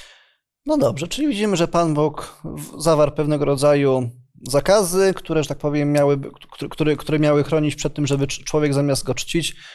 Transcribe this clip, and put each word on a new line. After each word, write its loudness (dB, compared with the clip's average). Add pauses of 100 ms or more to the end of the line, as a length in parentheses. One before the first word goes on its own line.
(680)
No 2
dobrze, 0
czyli -2
widzimy, 0
że 0
Pan 0
Bóg -4
w-, -12
zawarł 4
pewnego 0
rodzaju 2 (380)
zakazy, 2
które, -2
że -4
tak -6
powiem, -2
miały, 4
które, -12
które, -2
które -4
miały 4
chronić 0
przed -6
tym, -2
żeby 0
cz-, -8
człowiek 0
zamiast 0
Go -2
czcić, -4 (180)